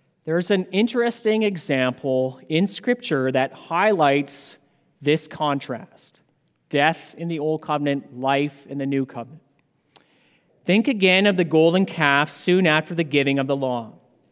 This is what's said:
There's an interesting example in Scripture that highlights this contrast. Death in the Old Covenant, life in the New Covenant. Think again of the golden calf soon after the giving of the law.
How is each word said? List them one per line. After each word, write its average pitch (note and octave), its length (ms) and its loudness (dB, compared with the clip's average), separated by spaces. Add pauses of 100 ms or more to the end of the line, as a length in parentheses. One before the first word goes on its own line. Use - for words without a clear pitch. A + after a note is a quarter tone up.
(240)
There's E3+ 260 -2
an F#3 220 2
interesting A3+ 720 0
example C3 960 -2 (120)
in E3 160 2
Scripture E3 680 -2
that C3 180 0
highlights D#3+ 1080 0 (420)
this D3 260 0
contrast. - 960 -8 (480)
Death D3+ 480 0
in E3+ 120 -8
the E3 100 -6
Old D#3 240 -2
Covenant, C#3+ 580 -4
life C#3 460 -2
in C#3 100 -12
the C#3 80 -6
New C3+ 220 -2
Covenant. B2 340 -14 (1300)
Think G#3 200 2
again F#3+ 400 4
of G3 120 2
the F3 60 2
golden E3 420 4
calf D3 440 2
soon F3+ 360 0
after D#3 280 0
the E3 100 -2
giving C#3 340 0
of C3+ 80 0
the C#3 100 -2
law. B2 380 -6 (380)